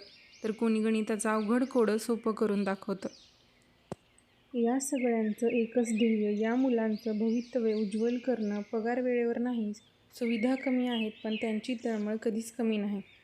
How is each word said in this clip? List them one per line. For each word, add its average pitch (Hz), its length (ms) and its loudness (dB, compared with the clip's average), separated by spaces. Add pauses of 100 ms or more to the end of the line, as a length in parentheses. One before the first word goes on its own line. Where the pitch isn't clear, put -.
(440)
तर 220 80 -2
कोणी 220 280 2
गणिताचं 220 500 0
अवघड 220 340 2
कोडं 226 340 2
सोपं 226 340 -2
करून 208 320 0
दाखवतं. 190 460 -4 (1400)
या 240 260 2
सगळ्यांचं 233 680 0
एकच 233 420 2
ध्येय, 214 520 2
या 226 140 0
मुलांचं 226 640 0
भवितव्य 226 540 0
उज्ज्वल 220 440 0
करणं. 220 440 -2
पगार 233 400 -2
वेळेवर 240 360 0
नाही, 233 360 -2 (460)
सुविधा 240 360 2
कमी 254 320 0
आहेत, 220 240 -2 (120)
पण 220 120 -2
त्यांची 220 400 -2 (100)
तळमळ 214 300 -2
कधीच 226 360 -4
कमी 220 260 -2
नाही. 202 240 -2 (220)